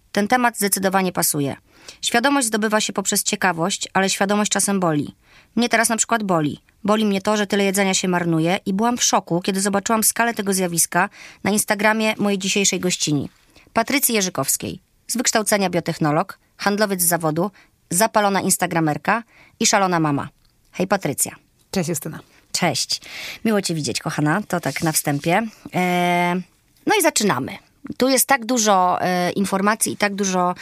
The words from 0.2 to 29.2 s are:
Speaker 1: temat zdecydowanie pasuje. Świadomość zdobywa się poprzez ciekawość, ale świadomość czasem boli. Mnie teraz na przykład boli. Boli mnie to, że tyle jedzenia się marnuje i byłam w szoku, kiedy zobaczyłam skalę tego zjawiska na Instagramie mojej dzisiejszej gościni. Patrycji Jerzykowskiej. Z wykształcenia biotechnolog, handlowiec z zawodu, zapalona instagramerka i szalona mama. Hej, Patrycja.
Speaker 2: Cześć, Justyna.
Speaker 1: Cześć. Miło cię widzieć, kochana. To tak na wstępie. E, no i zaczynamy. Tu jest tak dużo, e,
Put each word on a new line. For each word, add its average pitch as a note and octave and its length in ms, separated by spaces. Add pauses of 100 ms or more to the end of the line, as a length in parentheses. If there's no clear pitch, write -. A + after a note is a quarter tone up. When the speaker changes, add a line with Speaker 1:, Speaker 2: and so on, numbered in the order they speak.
Speaker 1:
temat A#3+ 300
zdecydowanie F#3+ 540
pasuje. D3+ 440 (460)
Świadomość C4 460
zdobywa G#3+ 340
się - 120
poprzez G3+ 300
ciekawość, F3+ 720
ale F#3+ 160
świadomość G#3 420
czasem G3 280
boli. D#3 360 (400)
Mnie A#3+ 140
teraz A3+ 200
na A3+ 80
przykład A3+ 260
boli. E3 380 (220)
Boli G#3+ 220
mnie G3 160
to, G#3 160
że G#3 100
tyle G3+ 160
jedzenia G3 300
się F#3+ 140
marnuje E3+ 580
i G3 80
byłam A#3 240
w - 60
szoku, - 380
kiedy G3 200
zobaczyłam G3+ 420
skalę A#3 300
tego G3 200
zjawiska F3+ 560 (340)
na F#3+ 80
Instagramie G#3+ 680
mojej G3+ 220
dzisiejszej F#3+ 400
gościni. D#3 500 (440)
Patrycji A#3+ 420
Jerzykowskiej. F#3 640 (280)
Z - 100
wykształcenia G#3 520
biotechnolog, E3 720 (180)
handlowiec G3+ 440
z F3 40
zawodu, E3 460 (380)
zapalona G3+ 520
instagramerka E3+ 800 (360)
i A3+ 60
szalona F#3+ 340
mama. D3 300 (420)
Hej, - 160
Patrycja. D#3 480 (360)
Speaker 2:
Cześć, E3+ 180
Justyna. D#3+ 300 (320)
Speaker 1:
Cześć. - 500 (440)
Miło G#3+ 160
cię F3 140
widzieć, B2+ 240
kochana. D#3 480
To F3+ 120
tak - 240
na D#3+ 80
wstępie. E3 500 (340)
E, F3 600 (500)
no F#4+ 140
i - 20
zaczynamy. E3+ 560 (400)
Tu B3+ 120
jest B3+ 180
tak B3+ 180
dużo, G#3 560
e, F3+ 300